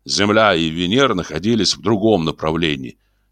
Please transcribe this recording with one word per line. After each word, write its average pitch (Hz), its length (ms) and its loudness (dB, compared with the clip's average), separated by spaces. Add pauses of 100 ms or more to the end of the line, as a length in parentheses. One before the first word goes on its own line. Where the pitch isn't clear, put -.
Земля 104 500 2
и 82 160 0
Венера 101 440 0
находились 90 640 -2
в - 60 -18
другом 101 420 2
направлении, 78 720 -4 (340)